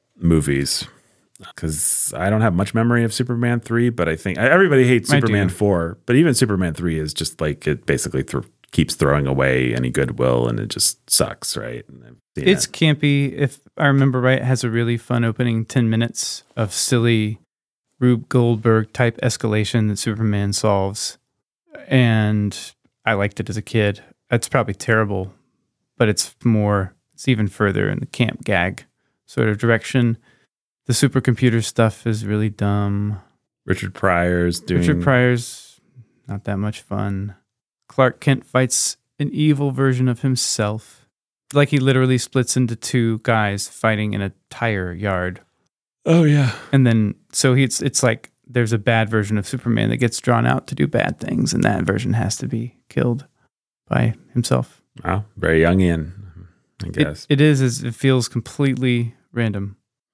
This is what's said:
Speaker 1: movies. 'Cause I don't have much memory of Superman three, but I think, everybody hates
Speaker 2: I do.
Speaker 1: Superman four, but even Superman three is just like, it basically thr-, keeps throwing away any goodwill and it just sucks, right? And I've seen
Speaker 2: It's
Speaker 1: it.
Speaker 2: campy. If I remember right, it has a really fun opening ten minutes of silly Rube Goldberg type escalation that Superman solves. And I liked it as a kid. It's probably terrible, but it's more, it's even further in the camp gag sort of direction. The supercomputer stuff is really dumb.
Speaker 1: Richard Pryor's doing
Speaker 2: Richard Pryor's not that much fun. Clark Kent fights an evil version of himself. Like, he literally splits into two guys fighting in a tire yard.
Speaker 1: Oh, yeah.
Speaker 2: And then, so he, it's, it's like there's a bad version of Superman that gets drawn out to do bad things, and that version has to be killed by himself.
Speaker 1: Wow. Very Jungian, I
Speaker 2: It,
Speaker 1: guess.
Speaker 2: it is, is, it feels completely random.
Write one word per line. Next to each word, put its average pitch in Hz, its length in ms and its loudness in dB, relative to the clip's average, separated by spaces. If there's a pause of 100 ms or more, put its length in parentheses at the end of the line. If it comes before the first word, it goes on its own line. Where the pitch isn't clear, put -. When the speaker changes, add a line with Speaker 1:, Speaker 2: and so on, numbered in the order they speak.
(160)
Speaker 1:
movies. 73 720 0 (680)
'Cause - 600 -4
I 95 140 -2
don't 107 100 2
have 107 140 2
much 95 180 0
memory 117 320 2
of 110 80 -2
Superman 120 480 -2
three, 117 300 0
but 87 180 -2
I 80 80 0
think, 92 220 -4
everybody 139 480 4
hates 123 260 2
Speaker 2:
I 143 40 6
do. 113 100 2
Speaker 1:
Superman 101 220 2
four, 90 580 0
but 123 100 2
even 156 180 4
Superman 92 380 0
three 80 260 -2
is 78 140 -6
just - 280 -6
like, 76 260 -4
it 73 180 -2
basically 67 380 -2
thr-, 65 180 -6 (300)
keeps - 240 0
throwing 71 320 2
away 65 480 0
any 64 160 -4
goodwill 62 580 0
and 57 120 -4
it 52 80 -6
just - 420 -4
sucks, - 460 -2
right? 58 320 -12
And 64 160 -20
I've 60 120 -20 (200)
seen - 120 0
Speaker 2:
It's 202 180 2
Speaker 1:
it. - 60 -10
Speaker 2:
campy. 143 640 0
If 143 220 -2 (180)
I 151 120 2
remember 135 320 2
right, 127 180 2
it - 60 -6
has 127 200 0
a 117 60 0
really 117 260 0
fun 117 280 -2
opening 113 400 -2
ten 113 260 0
minutes - 540 -4 (120)
of 107 160 -2
silly 113 680 0 (580)
Rube 123 300 2
Goldberg 113 640 2
type 117 280 0
escalation 107 680 0
that 101 100 -2
Superman 104 540 -2
solves. 101 680 -2 (680)
And 107 680 2 (480)
I 113 100 2
liked 101 260 -2
it 101 100 -6
as 101 60 -6
a 110 60 -6
kid. 104 400 0 (280)
It's 117 180 0
probably 113 260 0
terrible, 101 580 -2 (640)
but 113 100 4
it's - 260 -2 (100)
more, 104 500 0 (200)
it's - 140 -10
even 107 200 2
further 101 420 0
in 98 100 -4
the - 60 -8
camp - 380 -4
gag 92 400 -2 (420)
sort 117 220 -2
of 104 100 -2
direction. 117 600 0 (680)
The 127 60 0
supercomputer 120 720 2
stuff - 440 0
is 107 200 -4
really 107 240 0
dumb. 101 720 -2 (460)
Speaker 1:
Richard 92 280 -4
Pryor's 87 640 0
doing 87 200 0
Speaker 2:
Richard 87 220 2
Pryor's 123 800 0 (460)
not 101 180 -10
that 101 120 -4
much 104 240 -4
fun. 101 540 -6 (540)
Clark 131 320 0
Kent 131 240 0
fights - 520 -2 (220)
an 147 140 -2
evil 147 380 2
version 127 380 2
of 120 140 -4
himself. 113 840 -4 (460)
Like, 143 160 2
he 147 100 2
literally 131 400 2
splits - 380 -2
into 120 180 0
two 113 480 -2
guys 104 460 0
fighting 107 460 -2
in 101 80 -4
a 98 100 -6 (160)
tire 98 440 -4
yard. 90 480 -4 (640)
Speaker 1:
Oh, 170 180 6
yeah. 147 280 4 (200)
Speaker 2:
And 135 140 4
then, 110 280 2 (180)
so 131 220 2
he, 135 80 4
it's, - 200 -2
it's - 200 -2
like 117 280 -2 (160)
there's 117 260 -2
a 113 60 2
bad 113 320 0
version 107 260 0
of 101 100 -4
Superman 113 440 -2
that 120 80 -2
gets 120 200 0
drawn 117 280 2
out 127 220 0
to - 60 -10
do - 120 0
bad - 340 -2
things, - 320 -2
and - 120 0
that 101 200 0
version 101 300 -2
has 110 240 -2
to 123 100 -8
be 120 280 -8 (120)
killed 123 380 -2 (600)
by - 280 0 (180)
himself. 123 480 -2 (240)
Speaker 1:
Wow. 92 220 -2 (100)
Very 82 240 2
Jungian, 85 520 2 (720)
I - 60 -8
Speaker 2:
It, - 60 -10
Speaker 1:
guess. 151 340 -4
Speaker 2:
it 143 120 2
is, 147 200 4
is, 127 240 -2
it 120 100 -6
feels 131 340 0
completely 123 880 -2 (180)
random. 101 440 -4 (380)